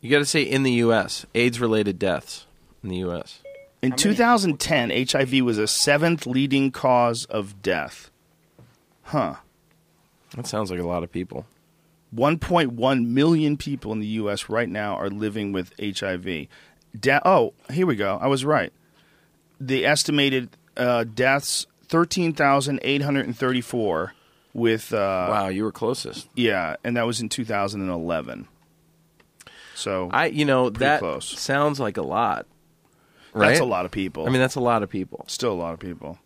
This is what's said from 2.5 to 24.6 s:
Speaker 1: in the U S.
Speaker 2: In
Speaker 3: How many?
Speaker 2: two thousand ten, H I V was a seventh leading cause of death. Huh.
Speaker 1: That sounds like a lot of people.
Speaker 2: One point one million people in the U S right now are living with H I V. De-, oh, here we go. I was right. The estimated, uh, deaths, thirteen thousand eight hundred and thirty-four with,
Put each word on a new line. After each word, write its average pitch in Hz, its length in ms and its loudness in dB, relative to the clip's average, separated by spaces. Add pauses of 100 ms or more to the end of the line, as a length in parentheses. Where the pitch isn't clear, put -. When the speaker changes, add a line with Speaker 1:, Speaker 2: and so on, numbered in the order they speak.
Speaker 1:
in - 80 -12
the 92 100 -6
U 90 140 -4
S. - 280 -10 (400)
Speaker 2:
In 127 100 0
Speaker 3:
How 127 40 -4
many? - 80 -2
Speaker 2:
two 202 100 4
thousand 208 440 4
ten, 120 340 0
H 131 220 0
I 139 120 2
V 131 160 2
was 120 160 2
a 107 100 0
seventh 151 580 2
leading 135 460 2
cause 120 540 2
of 101 360 -6
death. 82 480 -4 (960)
Huh. 101 320 -2 (1040)
Speaker 1:
That 120 100 -8
sounds 104 240 -4
like 90 80 -4
a 87 80 -4
lot 87 160 -2
of 85 80 -12
people. - 340 -8 (680)
Speaker 2:
One 143 280 0
point 165 320 0
one 120 420 2
million 151 440 4
people 131 340 -8
in 110 80 -4
the 104 80 -6
U 107 240 -2
S - 160 -6
right 110 220 -2
now 104 260 -4
are 98 140 -4
living 104 420 -4
with 92 260 -4
H 101 260 -6
I 95 120 -2
V. 87 320 -6 (500)
De-, 131 300 2
oh, 156 260 4 (160)
here 175 160 0
we 139 120 2
go. 98 240 0
I 131 60 0
was 135 180 0
right. 139 260 0 (920)
The 131 240 0
estimated, 139 680 2 (220)
uh, 123 260 2
deaths, 127 640 0 (220)
thirteen 170 420 2
thousand 139 520 2
eight 139 180 0
hundred 139 240 0
and 117 120 -6
thirty-four 120 760 -2 (400)
with, 113 400 0